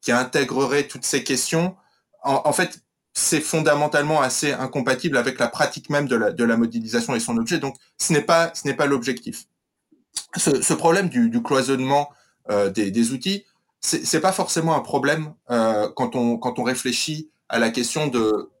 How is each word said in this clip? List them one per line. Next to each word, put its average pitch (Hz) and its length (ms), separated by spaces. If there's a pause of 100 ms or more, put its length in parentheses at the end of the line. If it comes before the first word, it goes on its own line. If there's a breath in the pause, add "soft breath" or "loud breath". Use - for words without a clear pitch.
qui - 100
intégrerait 131 720
toutes 139 220
ces 131 180
questions, 165 520 (460 soft breath)
en, - 240
en 147 80
fait, 170 300 (320)
c'est - 260
fondamentalement 151 800
assez 135 300
incompatible 131 680
avec 123 220
la 120 80
pratique - 420
même 143 180
de 123 80
la, 110 160
de 120 120
la 117 140
modélisation 117 580
et 113 40
son 117 180
objet. 113 200
Donc, 135 180 (220 soft breath)
ce - 160
n'est 147 80
pas, 165 320
ce - 140
n'est 127 80
pas 147 100
l'objectif. 127 600 (880)
Ce, 143 260
ce - 120
problème 170 360
du, 120 200
du 120 140
cloisonnement, 135 680 (400 soft breath)
euh, 101 200
des, 101 220
des 117 200
outils, 190 340 (360)
c'est, - 240
c'est - 140
pas 190 120
forcément 165 440
un 139 40
problème, 147 540 (180)
euh, 113 440
quand 123 200
on, 120 220
quand 117 220
on - 40
réfléchit 127 680 (200)
à 117 100
la 113 100
question 127 380
de 110 540